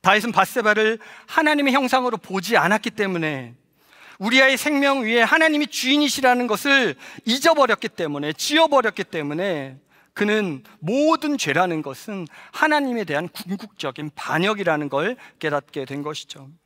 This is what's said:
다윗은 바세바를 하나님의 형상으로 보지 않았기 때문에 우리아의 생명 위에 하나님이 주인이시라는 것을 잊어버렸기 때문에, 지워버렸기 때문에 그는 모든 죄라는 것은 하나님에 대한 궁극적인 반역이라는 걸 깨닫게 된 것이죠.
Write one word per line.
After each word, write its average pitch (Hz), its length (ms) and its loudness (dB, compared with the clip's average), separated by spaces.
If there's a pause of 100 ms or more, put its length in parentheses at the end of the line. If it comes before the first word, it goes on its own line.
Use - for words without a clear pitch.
다윗은 208 300 2
바세바를 214 680 2 (260)
하나님의 294 480 2
형상으로 254 440 0
보지 190 380 -2
않았기 196 340 2
때문에 156 680 -4 (640)
우리아의 262 400 2
생명 277 440 0
위에 233 200 2
하나님이 302 440 2
주인이시라는 254 800 0
것을 240 480 0 (300)
잊어버렸기 262 640 2
때문에, 147 460 -4
지워버렸기 277 680 2
때문에 147 760 -6 (340)
그는 202 500 -2 (160)
모든 294 600 0
죄라는 165 420 0
것은 - 460 -10 (260)
하나님에 285 520 0
대한 160 260 -4
궁극적인 156 840 -10
반역이라는 160 760 0
걸 170 260 -2 (220)
깨닫게 147 480 -4
된 135 160 -8
것이죠. 143 480 -12 (160)